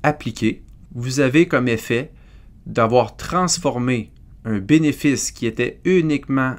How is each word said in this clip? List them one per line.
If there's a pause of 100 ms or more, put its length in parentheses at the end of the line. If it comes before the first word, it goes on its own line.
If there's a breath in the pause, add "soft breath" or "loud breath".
appliquées, (320)
vous
avez
comme
effet (540 soft breath)
d'avoir
transformé (320)
un
bénéfice
qui
était
uniquement